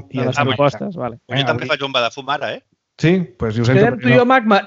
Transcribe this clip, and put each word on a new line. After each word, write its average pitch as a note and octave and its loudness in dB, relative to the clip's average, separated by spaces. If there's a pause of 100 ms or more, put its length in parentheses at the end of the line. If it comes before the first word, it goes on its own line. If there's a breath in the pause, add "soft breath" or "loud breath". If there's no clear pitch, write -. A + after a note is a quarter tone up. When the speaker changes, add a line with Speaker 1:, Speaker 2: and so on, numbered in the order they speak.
(120)
Speaker 1:
i C3 -6
Speaker 2:
De - -4
Speaker 1:
haig C3 -2
Speaker 2:
les C3 -4
Speaker 1:
de C#3+ 0
Speaker 2:
propostes, C#3 -2
vale. B2 -8 (100)
Speaker 3:
Jo B2+ -8
Speaker 1:
Eh, C#3 0
Speaker 3:
també A#2+ 2
Speaker 1:
avui B2+ -6
Speaker 3:
faig C#3+ 0
bomba C3+ -2
de A2+ -2
fum C3+ -8
ara, C#3 -4
eh? B3+ -12 (360)
Speaker 1:
Sí? D#3 2 (260)
Pues A2 -6
jo A#2+ 0
ho - 0
sento, C3 4
Speaker 4:
Quedem A#3+ 2
tu B3 -4
i A#3+ 4
Speaker 1:
però B3 6
Speaker 4:
jo, B3 4
Magma. A3 2